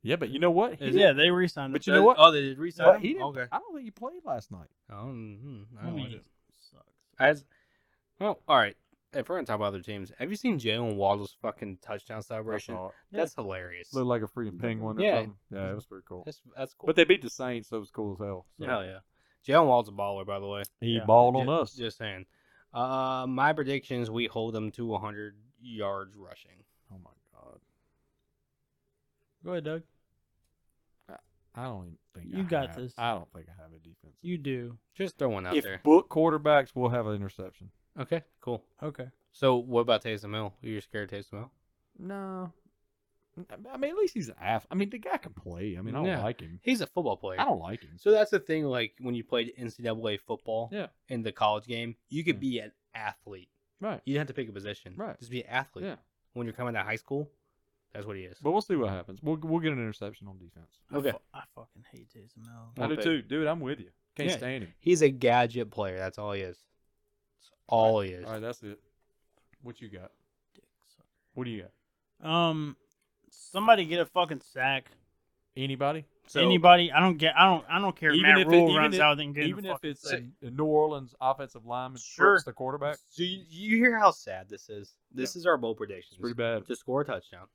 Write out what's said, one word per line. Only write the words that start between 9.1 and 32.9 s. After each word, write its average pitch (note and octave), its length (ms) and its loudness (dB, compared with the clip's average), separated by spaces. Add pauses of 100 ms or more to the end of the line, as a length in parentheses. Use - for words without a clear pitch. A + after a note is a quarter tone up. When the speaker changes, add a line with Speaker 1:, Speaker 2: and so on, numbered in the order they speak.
Speaker 2:
If C#3 160 -6
we're F3+ 60 -2
gonna D3+ 100 -4
talk G#2+ 120 -2
about G#2 100 0
other G2 140 -4
teams, G2 360 -12
have E3 120 -6
you G#3 80 -4
seen A3 220 0
Jalen A2+ 360 -2
Waddle's G2+ 460 0
fucking G2+ 400 -8
touchdown G#2+ 360 -12
Speaker 1:
I G#2+ 40 -10
Speaker 2:
celebration? A2 540 -8
Speaker 1:
saw F#2 120 -10
it. - 60 -14 (180)
Speaker 2:
That's D#3+ 260 -4
Speaker 3:
Yeah. A#2 60 -10
Speaker 2:
hilarious. F2+ 500 -12
Speaker 1:
Looked B2+ 140 -2
like A#2+ 160 0
a G#2 40 -8
freaking G#2 320 -8
penguin A2 380 -4
or - 40 -4
Speaker 2:
Yeah. G3+ 200 2
Speaker 1:
something. G#2 160 -12 (140)
Yeah, G2 200 -6
it G2+ 40 -6
was G#2+ 100 -12
pretty F#2+ 220 -20
cool. F2+ 180 -14
Speaker 2:
That's, - 160 -16 (160)
that's C3 160 -10
cool. - 140 -6
Speaker 1:
But D#3+ 80 2
they E3 80 8
beat D#3+ 180 6
the D3 80 -8
Saints, B2 400 -8
so A2+ 80 -8
it G#2+ 40 -6
was G2 100 -16
cool G#2 220 -6
as F2+ 60 -14
hell. G2 260 -8 (140)
So. D#3 60 -12
Speaker 2:
Hell A#2+ 200 -4
yeah. F#2+ 140 -14 (460)
Jalen D#3 220 6
Waddle's A#2+ 220 4
a - 20 -16
baller, G2+ 340 -6
by G2 140 -6
the G2+ 80 -8
way. G2+ 160 -6 (160)
Speaker 1:
He A#2 180 -2
Speaker 3:
Yeah. A2+ 80 -4
Speaker 1:
balled B2 300 8
on C3 120 0
Speaker 2:
Ju-, C3 40 0
Speaker 1:
us. A#2+ 220 -2
Speaker 2:
just A#2 240 -10
saying. G2 280 -12 (480)
Uh, C3 540 -4
my C3+ 260 2
predictions, C3 560 -4
we A2+ 180 -2
hold A2+ 260 -6
them G#2+ 200 -4
to A2+ 200 -6
a G2 60 -2
hundred G#2 360 -12 (240)
yards G2+ 560 -8
rushing. F2+ 480 -20 (300)
Speaker 1:
Oh, F#2+ 100 -20
my E2 60 -20 (240)
God. - 260 -20 (1800)
Speaker 3:
Go E3+ 80 -10
ahead, E3+ 120 -6
Doug. D#3+ 200 -8 (1300)
Speaker 1:
I, - 60 -20 (400)
I A#2+ 100 -10
don't G2+ 200 -10
even E2 120 -20 (160)
think F2+ 200 -18
Speaker 3:
You F#3+ 80 -4
Speaker 1:
I - 20 -2
Speaker 3:
got D#3+ 240 -2
Speaker 1:
have, E2+ 100 -12
Speaker 3:
this. B2+ 200 -12